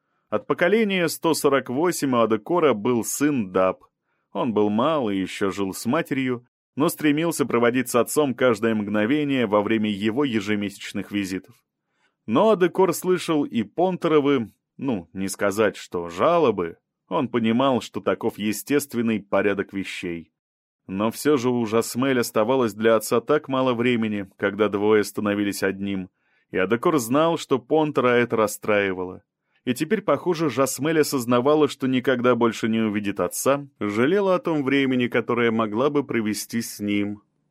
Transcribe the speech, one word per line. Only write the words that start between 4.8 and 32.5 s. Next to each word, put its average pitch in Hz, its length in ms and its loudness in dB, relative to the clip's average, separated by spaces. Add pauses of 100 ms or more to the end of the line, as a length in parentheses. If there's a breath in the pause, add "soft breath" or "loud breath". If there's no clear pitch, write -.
и 101 60 -2
ещё 95 360 -2
жил 95 220 -4
с - 120 -12
матерью, 131 600 -4 (300)
но 156 140 0
стремился 151 560 0
проводить 120 440 2
с - 60 -2
отцом 127 380 0
каждое 113 420 0
мгновение 117 720 0
во 104 140 4
время 107 280 0
его 107 360 -2
ежемесячных 104 880 -4
визитов. 95 440 -6 (720)
Но 160 240 2
Адекор 185 440 2
слышал 165 520 -2
и 110 180 -2
Понтеровы, 147 880 0 (240)
ну, 113 380 -6
не 95 140 -4
сказать, 101 500 0
что 85 320 -8
жалобы, 104 680 0 (300)
он 151 220 -2
понимал, 120 500 2
что - 220 -8
таков 104 360 -2
естественный 113 840 -2
порядок 98 500 0
вещей. 87 600 -8 (560)
Но 98 220 -2
всё 143 280 0
же 123 120 0
у 120 160 0
Жасмель 120 540 0
оставалось 117 540 0
для 110 220 4
отца 113 260 0
так 151 280 -2
мало 131 240 0
времени, 113 640 -2
когда 101 320 2
двое 104 340 4
становились 101 600 -2
одним, 98 460 -4 (420)
и 87 60 -4
Адекор 120 400 2
знал, 147 400 0
что 135 220 -2
Понтера 147 500 0
это 120 280 2
расстраивало. 101 840 -2 (440)
И 127 60 0
теперь, 165 280 -2
похоже, 160 480 0
Жасмель 135 520 0
осознавала, 135 640 2
что 135 200 -4
никогда 123 480 2
больше 113 340 0